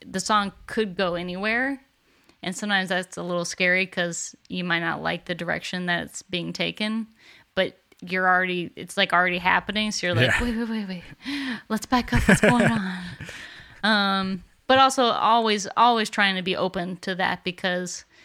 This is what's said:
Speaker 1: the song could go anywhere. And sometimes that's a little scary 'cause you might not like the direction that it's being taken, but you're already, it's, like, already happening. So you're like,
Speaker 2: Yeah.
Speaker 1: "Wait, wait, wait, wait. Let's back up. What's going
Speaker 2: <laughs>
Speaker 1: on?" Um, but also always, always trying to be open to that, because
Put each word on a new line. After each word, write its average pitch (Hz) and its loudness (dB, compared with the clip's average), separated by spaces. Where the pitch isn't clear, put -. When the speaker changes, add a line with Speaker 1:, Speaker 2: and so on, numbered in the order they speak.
Speaker 1:
the 185 -6
song 202 0
could 202 -4
go 180 0
anywhere. 214 -4
And 180 -4
sometimes 190 0
that's 180 -4
a 175 -6
little 175 -2
scary 185 2
'cause 175 -6
you 185 -6
might 170 0
not 160 -4
like 165 -4
the 180 -6
direction 175 -6
that 170 0
it's - -14
being 175 -6
taken, 214 -4
but 190 0
you're 185 -2
already, 180 2
it's, - -12
like, 196 2
already 180 4
happening. 185 0
So 180 -4
you're 180 0
like, 123 4
Speaker 2:
Yeah. - 0
Speaker 1:
"Wait, 233 -2
wait, 226 -4
wait, 214 -4
wait. 180 -10
Let's 220 -4
back 247 0
up. 240 4
What's 202 6
going 247 6
Speaker 2:
<laughs> 240 4
Speaker 1:
on?" 185 -4
Um, 196 0
but 262 8
also 262 6
always, 214 4
always 226 4
trying 196 2
to 185 -4
be 185 -2
open 180 -4
to 185 -6
that, 180 -2
because 180 -6